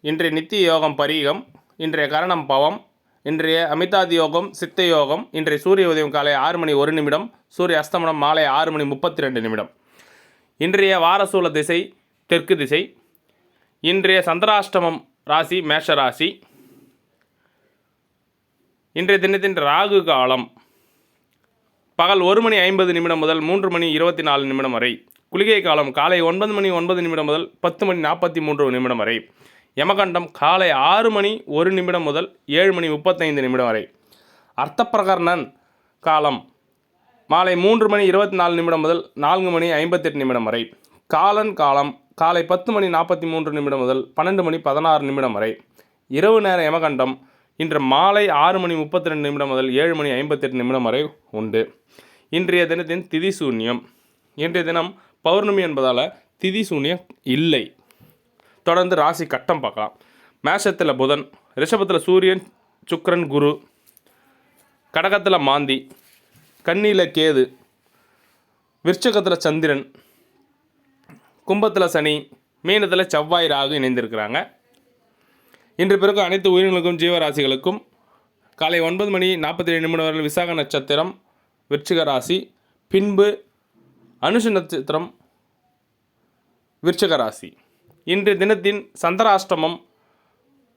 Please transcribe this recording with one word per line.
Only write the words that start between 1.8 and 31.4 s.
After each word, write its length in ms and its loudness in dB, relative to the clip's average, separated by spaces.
கரணம் 360 -2
பவம். 280 2
இன்றைய 500 -2
அமிதாதி 420 0
யோகம் 380 0
சித்த 340 -4
யோகம். 460 0
இன்றைய 300 -2
சூரிய 260 4
உதயம் 220 0
காலை 240 0
ஆறு 240 0
மணி 140 0
ஒரு 200 2
நிமிடம். 320 0
சூரிய 260 0
அஸ்தமனம் 420 -2
மாலை 200 2
ஆறு 280 0
மணி 120 -2
முப்பத்தி 380 -4
ரெண்டு 180 -2
நிமிடம். 300 -4
இன்றைய 420 2
வாரசூல 520 2
திசை 460 -4
தெற்கு 300 0
திசை. 240 -2
இன்றைய 400 2
சந்திராஷ்டமம் 800 0
ராசி 380 0
மேஷ 320 0
ராசி. 340 0
இன்றைய 340 0
தினத்தின் 320 0
ராகு 360 4
காலம் 420 2
பகல் 260 4
ஒரு 220 4
மணி 140 2
ஐம்பது 360 2
நிமிடம் 320 0
முதல் 160 2
மூன்று 300 -2
மணி 200 -2
இருபத்தி 320 0
நாலு 240 0
நிமிடம் 320 -2
வரை. 140 0
குளிகை 300 2
காலம் 300 2
காலை 280 2
ஒன்பது 320 0
மணி 180 0
ஒன்பது 320 -2
நிமிடம் 260 -2
முதல் 180 -2
பத்து 260 -2
மணி 140 0
நாற்பத்தி 400 -2
மூன்று 300 0
நிமிடம் 320 -2
வரை. 120 0
யமகண்டம் 540 0
காலை 400 2
ஆறு 400 2
மணி 200 0